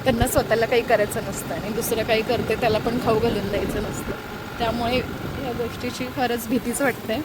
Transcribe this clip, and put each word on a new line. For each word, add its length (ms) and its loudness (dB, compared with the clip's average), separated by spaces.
त्यांना 240 4
स्वतःला 380 4
काही 160 4
करायचं 420 2
नसतं 240 -6
आणि 220 -4
दुसरं 340 0
काही 180 2
करते 340 0
त्याला 220 2
पण 260 0
खाऊ 160 4
घालून 280 0
द्यायचं 360 -2
नसतं, 280 -4
त्यामुळे 440 0
या 60 -2
गोष्टीची 640 -4
खरंच 320 0
भीतीच 340 0
वाटते. 440 0